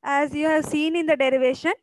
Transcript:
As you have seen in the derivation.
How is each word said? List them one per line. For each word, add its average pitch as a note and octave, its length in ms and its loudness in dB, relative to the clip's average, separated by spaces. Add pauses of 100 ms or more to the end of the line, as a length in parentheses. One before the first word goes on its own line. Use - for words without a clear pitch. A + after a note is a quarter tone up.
As C#4+ 320 0
you D4+ 120 -2
have D#4 180 2
seen D#4 320 -2
in E4 100 -2
the D#4 100 2
derivation. C4 560 0 (100)